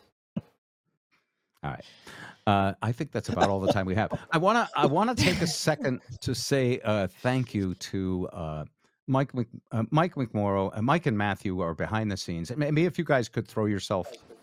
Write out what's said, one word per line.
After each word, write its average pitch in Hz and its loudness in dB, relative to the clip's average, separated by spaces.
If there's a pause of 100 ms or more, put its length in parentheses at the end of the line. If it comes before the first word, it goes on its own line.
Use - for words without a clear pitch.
(1600)
All 71 -6
right. - -12 (600)
Uh, 98 4
I 110 0
think - -6
that's - -4
about 95 4
all 98 0
the 95 0
time 95 2
we 92 -2
have. 104 0 (200)
I 170 2
wanna, 208 2
I 147 4
wanna 196 2
take 185 2
a 170 2
second 147 0 (200)
to 131 -2
say, 131 2
uh, 104 2
thank 127 -2
you 95 0
to, 92 -4
uh, 78 -6 (420)
Mike 135 0
Mc-, 123 -2 (240)
uh, 113 0
Mike 165 2
McMorrow, 101 0
and 107 -2
Mike 156 2
and 113 2
Matthew 98 -2
are 85 -2
behind 104 -2
the 92 -2
scenes. 85 -6
And 127 -4
maybe 151 2
if 175 -2
you 170 -2
guys 131 2
could - -4
throw 110 0
yourself 98 -2 (300)